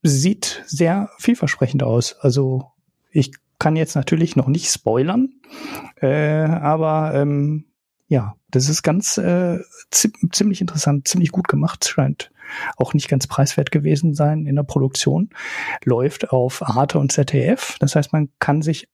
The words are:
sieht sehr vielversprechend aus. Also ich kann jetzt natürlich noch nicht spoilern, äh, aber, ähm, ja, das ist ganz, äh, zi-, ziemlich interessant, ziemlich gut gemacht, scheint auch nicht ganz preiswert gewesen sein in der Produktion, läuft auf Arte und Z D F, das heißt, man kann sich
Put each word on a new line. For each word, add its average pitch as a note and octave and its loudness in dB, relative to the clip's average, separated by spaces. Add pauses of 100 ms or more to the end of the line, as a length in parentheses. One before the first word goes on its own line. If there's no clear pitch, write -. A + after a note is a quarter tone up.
sieht D3+ 0
sehr E3+ 0
vielversprechend C#3 0
aus. A#2+ 0
Also C3 0 (380)
ich C#3+ 2 (300)
kann D#3 2
jetzt D#3+ -2
natürlich D#3+ 0
noch C3 2
nicht D#3+ 0
spoilern, F3 0 (720)
äh, C#3 2
aber, D#3 0
ähm, C#3+ 0 (420)
ja, A2 0 (160)
das C3 2
ist D#3 -2
ganz, E3 0
äh, F3+ 0 (300)
zi-, - 2 (200)
ziemlich G3+ 0
interessant, D3 0
ziemlich F3+ 0
gut F#3 -2
gemacht, - 0
scheint - -2 (460)
auch - 0
nicht D3 0
ganz C3+ 0
preiswert - 0
gewesen D3+ 2
sein D3+ 0
in C#3 0
der D3 0
Produktion, C#3 0 (540)
läuft B2+ 0
auf B2+ 0
Arte B2+ 0
und C#3+ 0
Z C#3 0
D C3+ 2
F, - 0
das - 0
heißt, D3 0
man D3+ 0 (120)
kann D3 2
sich D#3 -4